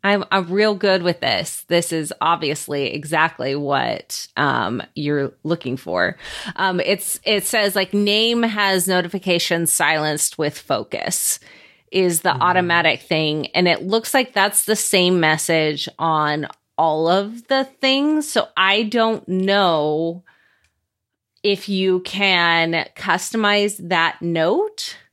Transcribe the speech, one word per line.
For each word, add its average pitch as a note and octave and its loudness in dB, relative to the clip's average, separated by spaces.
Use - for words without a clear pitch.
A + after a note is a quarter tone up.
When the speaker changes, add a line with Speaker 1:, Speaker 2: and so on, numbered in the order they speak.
Speaker 1:
I'm, G3+ 2
I'm F#3+ 0
real G#3 2
good F#3+ 2
with E3+ 0
this. A#2+ -4
This E3+ 0
is D#3+ -4
obviously D3 0
exactly D3 0
what, C#3 -4
um, A#2+ 0
you're D3 -2
looking D#3 -4
for. F2+ -2
Um, F#3 0
it's, - -2
it G#3+ 0
says, D4+ 0
like, F#3+ -2
"Name A3 2
has G3 0
notifications F3 0
silenced D3+ 0
with D3+ -2
focus" - -4
is F3+ 2
the F#3 0
Speaker 2:
Mm-hmm. C#3+ 0
Speaker 1:
automatic E3+ 2
thing. D#3 -2
And F3+ 0
it E3+ 2
looks A3 -2
like B3+ 0
that's G3+ 0
the G#3 0
same F3+ 2
message D#3 0
on D#3 0
all D#3+ 2
of G3+ -2
the C4+ 2
things. D4 0
So - 0
I G3 2
don't A3+ 0
know F3 0
if G3+ -2
you F#3+ 0
can E3+ 2
customize G#3 0
that E3 0
note. E3+ -2